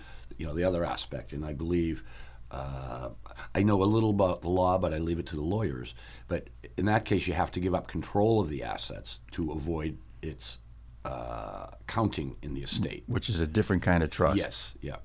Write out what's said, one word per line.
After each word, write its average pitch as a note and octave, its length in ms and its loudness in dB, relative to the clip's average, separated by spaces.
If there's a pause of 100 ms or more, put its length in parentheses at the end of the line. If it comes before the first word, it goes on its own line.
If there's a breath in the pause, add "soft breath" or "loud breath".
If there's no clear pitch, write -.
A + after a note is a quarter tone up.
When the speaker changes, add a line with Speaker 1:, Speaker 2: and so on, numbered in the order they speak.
(380 loud breath)
Speaker 1:
You E2 80 -6
know, D2+ 80 -4
the E2+ 100 2
other F2 200 2
aspect, - 480 -6
and D2 120 -6
I D2+ 100 -6
believe, E2 480 2 (480 loud breath)
uh, C2 580 -8 (460 loud breath)
I F#2+ 80 6
know G2+ 200 6
a - 20 8
little A2 260 6
about G2 320 4
the E2 80 -2
law, F2+ 280 6
but F2 140 2
I D#2 60 -2
leave E2 200 0
it - 80 -4
to E2 100 -6
the D2 60 -2
lawyers. D#2 520 -2 (340 loud breath)
But E2 200 -2 (280)
in F2 100 2
that G#2+ 180 4
case, - 220 2
you F2 60 0
have E2 200 0
to - 80 -4
give F2+ 140 2
up - 140 -2
control G#2+ 520 2
of E2 100 0
the C2+ 120 -4
assets - 560 -8 (140)
to D#2 200 -2
avoid D#2 440 -2 (260)
its, - 360 -10 (480)
uh, B1 600 -8 (180)
counting F2 560 0
in D2 120 -8
the C#2 80 -6
estate. - 440 -4
Speaker 2:
Which - 240 -2
is F2+ 100 0
a E2 60 4
different F2+ 360 2
kind F2 200 4
of D#2 80 2
trust. D#2 260 4
Speaker 1:
Yes, - 460 -2
yeah. C#2 220 -8